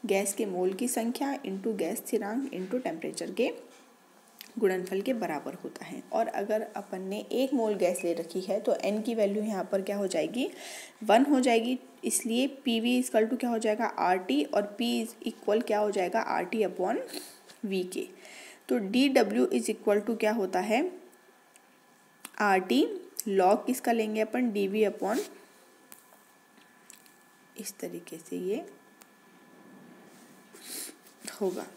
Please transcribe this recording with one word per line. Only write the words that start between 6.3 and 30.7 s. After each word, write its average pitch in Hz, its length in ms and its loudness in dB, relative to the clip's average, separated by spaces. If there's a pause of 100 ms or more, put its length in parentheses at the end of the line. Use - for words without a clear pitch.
अपन 196 260 -8
ने 202 300 -6
एक 262 220 2
मोल 220 200 2
गैस 180 300 2
ले 170 100 2
रखी 165 280 -4
है 196 180 0
तो 214 160 2
एन 214 260 0
की 226 140 -2
वैल्यू 208 280 2
यहाँ 196 280 -2
पर 196 100 2
क्या 202 160 -2
हो 202 100 0
जाएगी, 180 420 0 (540)
वन 220 220 8
हो 277 140 6
जाएगी, 247 400 4 (240)
इसलिए 233 440 0
पी 233 320 0
वी 247 240 2
is - 80 -4
equal 226 220 4
to 240 60 -2
क्या 247 100 -2
हो 233 80 0
जाएगा, 220 280 0
आर 185 320 2
टी, 262 260 0
और - 380 -2
P 233 240 0
is - 280 -8
equal 220 320 0
क्या 208 140 0
हो 208 120 2
जाएगा, 180 280 0
आर - 260 0
टी 214 180 0
upon 190 320 0 (680)
V 185 280 0
K। - 140 -4 (600)
तो 247 80 2
डी 240 320 4
डब्ल्यू 240 360 4
is 233 180 0
equal 208 460 2
to 226 100 -2
क्या 214 120 2
होता 190 280 0
है, 220 320 2 (1500)
R 196 200 6
T 240 280 2 (420)
log 190 280 6 (100)
किसका 254 240 0
लेंगे 214 300 0
अपन, 233 300 0
डी 202 160 0
वी 214 180 4
upon, 202 340 -2 (2500)
इस - 220 -10
तरीके 170 380 -10
से 180 200 -8
ये 202 280 -2 (2750)